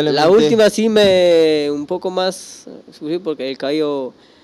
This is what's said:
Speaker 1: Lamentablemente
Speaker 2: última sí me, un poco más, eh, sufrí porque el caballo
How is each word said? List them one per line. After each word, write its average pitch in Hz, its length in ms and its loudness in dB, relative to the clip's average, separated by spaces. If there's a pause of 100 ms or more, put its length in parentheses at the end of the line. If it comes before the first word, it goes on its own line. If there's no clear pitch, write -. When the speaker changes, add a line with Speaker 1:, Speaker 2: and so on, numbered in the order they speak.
Speaker 1:
Lamentablemente 151 420 2
Speaker 2:
última 214 260 4
sí 220 200 0
me, 175 840 2
un 147 140 -6
poco 180 240 -6
más, 185 560 -8
eh, - 300 -20
sufrí 160 220 -8
porque 147 320 -8
el 131 60 -10
caballo 143 560 -4 (320)